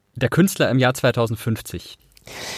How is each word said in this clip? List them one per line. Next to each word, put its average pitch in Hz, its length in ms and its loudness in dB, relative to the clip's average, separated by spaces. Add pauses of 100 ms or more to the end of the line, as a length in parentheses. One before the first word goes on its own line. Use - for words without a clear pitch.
(160)
Der 127 120 0
Künstler 165 420 2
im 127 100 2
Jahr 127 140 4
zweitausendfünfzig. 113 1040 -2 (600)